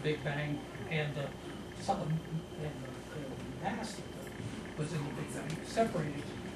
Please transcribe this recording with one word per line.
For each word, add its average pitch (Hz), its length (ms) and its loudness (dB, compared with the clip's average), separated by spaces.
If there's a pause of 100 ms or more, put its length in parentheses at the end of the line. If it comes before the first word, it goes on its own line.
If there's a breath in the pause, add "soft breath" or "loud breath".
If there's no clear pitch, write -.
Big 151 200 2
Bang 147 360 2 (300)
and 151 260 2
the - 680 -4
sun 190 180 4
and 156 720 2 (100)
the, 127 60 -4 (300)
the 131 440 -4
mass 226 300 2
that - 100 -4 (720)
was 156 160 2
in 156 60 2
the 143 220 0
Big - 120 -2
Bang 147 320 0
separated, 151 580 4 (320)